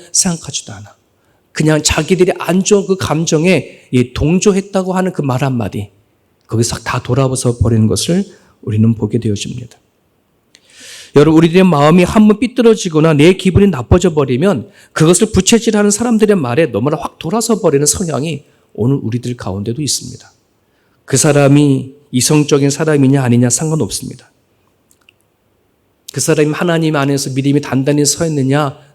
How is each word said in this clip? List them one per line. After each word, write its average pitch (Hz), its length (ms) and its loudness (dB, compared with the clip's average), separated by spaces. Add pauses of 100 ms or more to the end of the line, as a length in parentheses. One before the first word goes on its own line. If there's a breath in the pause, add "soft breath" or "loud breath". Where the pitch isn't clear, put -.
(120 loud breath)
생각하지도 - 600 -6
않아. 104 240 -20 (560)
그냥 156 300 0
자기들이 175 560 -2
안 180 240 -2
좋은 202 240 2
그 190 100 -2
감정에, 160 840 -2 (120)
예, 123 200 0
동조했다고 185 800 0
하는 185 200 -2
그 156 100 -6
말 127 200 -2
한마디, 113 480 -4 (560)
거기서 113 380 -4
다 - 180 -6
돌아서서 127 560 -2
버리는 110 300 2
것을 175 360 -2 (380 loud breath)
우리는 107 320 0
보게 107 240 -4
되어집니다. 110 580 -8 (1400 loud breath)
여러분, 156 220 6
우리들의 170 260 4
마음이 165 400 4
한번 214 340 4
삐뚤어지거나 202 760 2
내 151 180 6
기분이 190 340 2
나빠져 175 480 0
버리면 135 560 -2 (220 loud breath)
그것을 180 400 2
부채질하는 208 580 2
사람들의 214 460 0
말에 143 300 0
너무나 127 300 -2
확 - 220 -10
돌아서 220 420 -2
버리는 147 240 2
성향이 147 600 -4 (300 soft breath)
오늘 127 280 0
우리들 120 340 -6
가운데도 110 460 -8
있습니다. - 480 -10 (760)
그 - 120 -4
사람이 139 800 2 (180)
이성적인 143 580 0
사람이냐 143 500 2
아니냐 123 300 2
상관없습니다. 131 800 -6 (1800)
그 143 80 -8
사람이 151 320 0
하나님 165 420 -2
안에서 139 360 -2
믿음이 139 320 0
단단히 143 420 0
서 165 220 -2
있느냐 143 520 -2 (160 soft breath)